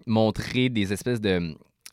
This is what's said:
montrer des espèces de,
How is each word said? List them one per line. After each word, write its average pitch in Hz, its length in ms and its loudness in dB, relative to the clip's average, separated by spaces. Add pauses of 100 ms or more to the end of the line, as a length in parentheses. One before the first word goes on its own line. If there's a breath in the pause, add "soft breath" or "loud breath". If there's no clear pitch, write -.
montrer 110 640 2
des 101 240 0
espèces 120 300 -2
de, 87 320 0 (380)